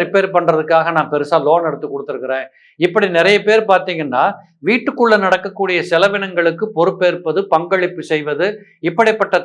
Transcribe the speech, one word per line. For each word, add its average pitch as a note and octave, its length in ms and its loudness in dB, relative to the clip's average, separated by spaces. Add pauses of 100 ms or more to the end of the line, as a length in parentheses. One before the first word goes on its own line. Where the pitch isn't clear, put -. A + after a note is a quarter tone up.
ரிப்பேர் F#3 320 0
பண்றதுக்காக D#3+ 600 2
நான் D3+ 160 0
பெருசா D3 340 0
லோன் E3 240 2
எடுத்து D3 220 -8
கொடுத்துருக்கிறேன். C3 520 -6 (420)
இப்படி G3 200 2 (120)
நிறைய G3 200 4 (100)
பேர் A3 240 4
பார்த்தீங்கன்னா, D#3+ 540 0 (420)
வீட்டுக்குள்ள A#3 560 2
நடக்கக்கூடிய F#3 560 -2 (140)
செலவினங்களுக்கு F3+ 720 0 (100)
பொறுப்பேற்பது, F3 640 0 (140)
பங்களிப்பு F3 560 -2
செய்வது, D3+ 360 -2 (420)
இப்படிப்பட்ட G3+ 540 0